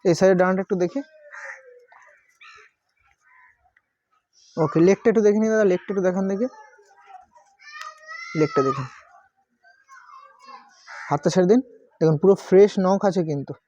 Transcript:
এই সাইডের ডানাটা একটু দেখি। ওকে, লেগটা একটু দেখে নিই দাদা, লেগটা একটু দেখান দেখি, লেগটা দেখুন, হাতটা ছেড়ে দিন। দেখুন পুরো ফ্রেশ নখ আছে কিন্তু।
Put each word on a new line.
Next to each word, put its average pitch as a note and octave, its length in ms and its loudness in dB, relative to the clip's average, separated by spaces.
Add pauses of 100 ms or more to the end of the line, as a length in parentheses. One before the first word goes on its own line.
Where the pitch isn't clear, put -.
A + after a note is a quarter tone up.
এই E3 100 4
সাইডের F#3+ 220 4
ডানাটা F#3 260 2
একটু G3 160 -2
দেখি। F3+ 180 -4 (3500)
ওকে, D#3+ 300 0
লেগটা G3 260 2
একটু G#3+ 140 2
দেখে G#3 160 4
নিই A3 100 0
দাদা, A3 200 2
লেগটা F3+ 200 -4
একটু F#3+ 160 -2
দেখান F#3+ 220 -2
দেখি, G3 160 -4 (1900)
লেগটা D3 240 0
দেখুন, C3+ 240 -4 (2250)
হাতটা C#3+ 260 -6
ছেড়ে F3+ 180 0
দিন। D#3 80 4 (400)
দেখুন D#3+ 200 2
পুরো F#3+ 140 4 (120)
ফ্রেশ G3 320 6
নখ F#3+ 300 0
আছে F3+ 220 -2
কিন্তু। C#3+ 220 -8 (160)